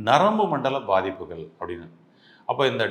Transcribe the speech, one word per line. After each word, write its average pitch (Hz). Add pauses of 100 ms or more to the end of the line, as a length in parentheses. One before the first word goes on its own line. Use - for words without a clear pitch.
நரம்பு 202
மண்டல 135 (120)
பாதிப்புகள் 92 (180)
அப்படின்னு. 85 (640)
அப்ப 131
இந்த 110